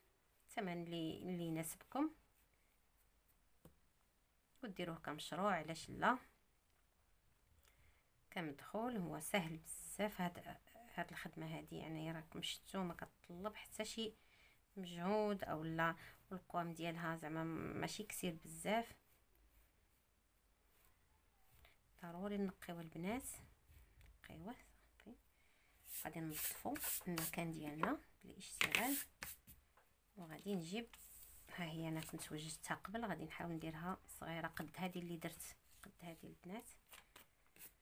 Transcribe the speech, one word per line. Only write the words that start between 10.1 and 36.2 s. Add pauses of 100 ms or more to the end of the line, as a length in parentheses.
هاد، (360)
هاد
الخدمه
هادي
يعني
راكم
شفتوا
ما
كتطلب
حتى
شي (640)
مجهود
او
لا، (360)
والقوام
ديالها
زعما (360)
ماشي
كثير
بزاف. (3000)
ضروري
نقيوه
البنات، (960)
نقيوه (420)
صافي. (880)
غادي
ننظفوا (320)
المكان
ديالنا (240)
بالاشتغال، (1200)
وغادي
نجيب، (680)
ها
هي
انا
كنت
وجدتها
قبل،
غادي
نحاول
نديرها (100)
صغيره
قد
هذه
اللي
درت، (280)
قد
هذه